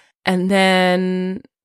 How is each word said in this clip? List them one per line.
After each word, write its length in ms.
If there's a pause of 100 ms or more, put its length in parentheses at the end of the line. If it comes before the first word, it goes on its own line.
(240)
And 260
then 920 (220)